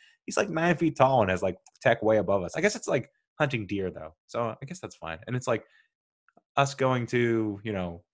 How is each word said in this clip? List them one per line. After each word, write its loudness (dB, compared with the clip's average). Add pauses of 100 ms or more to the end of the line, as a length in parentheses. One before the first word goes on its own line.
(260)
He's, -10
like, 0
nine 0
feet 0
tall 6
and 2
has, 0
like, -2 (260)
tech 4
way 4
above 0
us. -10
I -4
guess 2
it's -10
like -2 (280)
hunting -2
deer, -4
though. -14 (140)
So -6
I -10
guess -14
that's -14
fine. -12
And -6
it's -4
like -2 (920)
us 2
going 0
to, 0
you -6
know, -6